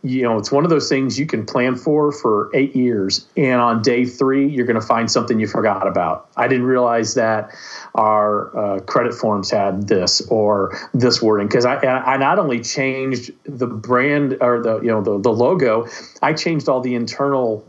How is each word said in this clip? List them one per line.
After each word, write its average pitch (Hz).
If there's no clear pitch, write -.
you 127
know, 113
it's 104
one 139
of 175
those 156
things 135
you 143
can 110
plan 127
for, 147
for 107
eight 135
years, 113
and 127
on 117
day 123
three, 135
you're 123
gonna 113
find 117
something 113
you 107
forgot 98
about. 87
I 120
didn't 127
realize 117
that 110
our, 107
uh, 101
credit 120
forms 101
had 101
this 92
or 104
this 120
wording, 107
'cause 120
I, 127
I 131
not 143
only 139
changed 131
the 127
brand 127
or 120
the, 113
you 117
know, 110
the, 101
the 113
logo, 120
I 151
changed 156
all 131
the 123
internal 120